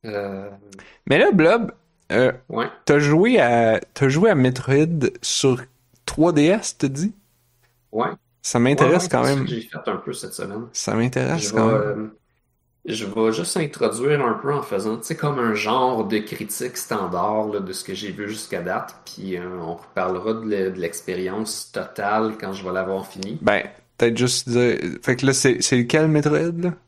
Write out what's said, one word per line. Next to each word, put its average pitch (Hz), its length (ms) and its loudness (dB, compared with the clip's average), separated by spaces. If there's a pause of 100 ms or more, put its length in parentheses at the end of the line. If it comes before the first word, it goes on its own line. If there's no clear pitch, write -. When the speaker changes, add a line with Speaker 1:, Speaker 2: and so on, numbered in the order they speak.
Speaker 1:
Euh, 101 460 -6 (560)
Speaker 2:
Mais 139 120 4
là, 294 140 6
Blob, 196 400 4 (400)
euh, 127 200 4 (160)
Speaker 1:
Ouais. 113 200 -2 (160)
Speaker 2:
t'as 147 140 6
joué 170 420 6
à, 117 400 4 (140)
t'as 139 140 2
joué 170 220 4
à 196 40 6
Metroid 135 720 2 (140)
sur - 400 0 (440)
trois 165 260 2
D 147 140 6
S, 196 320 0
t'as 143 100 0
dit ? 151 260 -4 (760)
Speaker 1:
Ouais. 113 160 -2 (340)
Speaker 2:
Ça - 160 -2
m'intéresse 135 340 4
Speaker 1:
Ouais, 175 120 4
ouais, - 60 -6
Speaker 2:
quand 123 140 2
Speaker 1:
c'est 127 120 2
Speaker 2:
même. 135 100 -2
Speaker 1:
ça - 80 -6
que 113 60 -6
j'ai - 80 -14
fait - 220 -10
un 95 60 -4
peu - 160 -10
cette - 200 -12
semaine. 104 400 -10
Speaker 2:
Ça - 220 -4
m'intéresse 131 540 0
Speaker 1:
Je 104 60 -6
Speaker 2:
quand 113 140 4
Speaker 1:
vais, 107 180 2
Speaker 2:
même. 107 200 -4
Speaker 1:
euh, - 20 -12 (800)
je 110 180 -8
vais 110 280 0
juste 170 260 -4
introduire 139 680 0
un 117 80 0
peu 139 220 -4
en 139 80 -4
faisant, 107 340 -4
tu 113 80 -12
sais, - 120 -6
comme 143 220 -2
un 117 160 0
genre 113 520 0
de 107 120 0
critique 110 600 -8
standard, 101 680 -2
là, 104 120 -4
de 95 140 -8
ce - 100 -10
que 98 100 -10
j'ai 98 160 -8
vu 101 200 -8
jusqu'à 98 320 -8
date, - 320 -6 (100)
puis, 95 320 -10
euh, 90 240 -10
on 85 160 -8
reparlera 92 560 -4
de 110 160 -6
l'e-, 95 220 0
de 90 100 -10
l'expérience 92 920 -6
totale 107 680 -4
quand 98 140 -8
je 95 100 -12
vais 92 80 -6
l'avoir 95 340 -4
fini. 98 360 -10
Speaker 2:
Ben, 104 260 2 (300)
peut-être 117 180 2
juste 123 320 0
dire, 120 300 2 (240)
fait 127 140 0
que 131 100 0
là, 135 80 4
c'est, 131 260 2
c'est - 160 2
lequel 156 320 4
Metroid, 151 500 2
là ? 175 140 -2 (160)